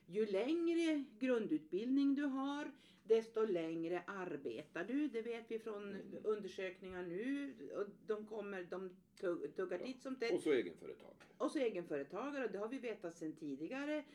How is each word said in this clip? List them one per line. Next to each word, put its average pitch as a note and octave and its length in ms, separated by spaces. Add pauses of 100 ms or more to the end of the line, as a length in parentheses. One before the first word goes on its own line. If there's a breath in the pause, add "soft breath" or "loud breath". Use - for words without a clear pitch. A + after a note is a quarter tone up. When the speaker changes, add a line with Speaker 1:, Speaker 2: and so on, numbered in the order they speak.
Speaker 1:
Ju G#3 200
längre D#4+ 800 (160)
grundutbildning A#3+ 960
du D4 80
har, C#4 480 (320 loud breath)
desto A3 420
längre E3 600
arbetar D#3 760
du. C#4 240
Det A3+ 140
vet A3+ 300
vi A3 80
från G#3 300
Speaker 2:
Mm. F#3+ 120 (220)
Speaker 1:
undersökningar F#3 800
nu. C4 500 (220)
Och G3 100 (220)
de G#3+ 200
kommer, G3+ 360
de F3+ 260 (300)
tug-, E3+ 360
tuggar F3+ 240
Speaker 2:
Ja. - 60
Speaker 1:
titt B3+ 160
som C4 140
tätt. A#3 180
Speaker 2:
Och E4+ 80
så D#3 100
egenföretagare. E2+ 640 (220)
Speaker 1:
Och C4+ 140
så D#4 80
egenföretagare. G#3+ 840
Och G#3 60
det A3+ 60
har G#3 100
vi B3+ 120
vetat G#3 380
sedan D#3 180
tidigare. B3+ 680 (120)